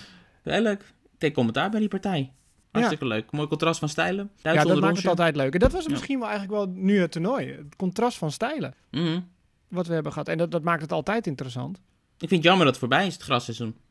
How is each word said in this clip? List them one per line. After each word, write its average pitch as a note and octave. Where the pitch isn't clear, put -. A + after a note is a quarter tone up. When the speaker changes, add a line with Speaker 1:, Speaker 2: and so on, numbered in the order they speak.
Speaker 1:
Heel D#3
leuk. G#3
Ik -
deed D3+
commentaar C3+
bij G#3+
die G#3+
partij. F#3
Hartstikke G3+
Speaker 2:
Ja. B2+
Speaker 1:
leuk. A2
Mooi D3+
contrast D#3+
van D3+
stijlen. F3+
Duits -
Speaker 2:
Ja, D#3+
dat D3+
Speaker 1:
onder E3+
Speaker 2:
maakt F#3+
het -
Speaker 1:
onsje. F#3
Speaker 2:
altijd E3+
leuk. C3+
En F3+
dat A#3+
was F4
Speaker 1:
Ja. D#4
Speaker 2:
misschien C#4
wel A3+
eigenlijk G#3
wel F#3
nu F#3+
het E3+
toernooi. E3
Het D3
contrast G#3+
van D#3
stijlen. A3
Speaker 1:
Mhm. E3
Speaker 2:
Wat F3+
we E3+
hebben D#3
gehad. D3
En E3
dat, E3+
dat E3
maakt E3
het D#3
altijd F#3+
interessant. C3
Speaker 1:
Ik -
vind -
het F3
jammer F3
dat C#3
het -
voorbij C3+
is, F3+
het -
grasseizoen. A#2+